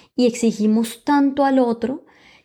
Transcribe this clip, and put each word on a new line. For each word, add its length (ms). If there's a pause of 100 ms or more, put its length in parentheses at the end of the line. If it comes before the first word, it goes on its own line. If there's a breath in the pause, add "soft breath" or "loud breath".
(160 loud breath)
y 100
exigimos 760
tanto 400
al 140
otro 480 (380 soft breath)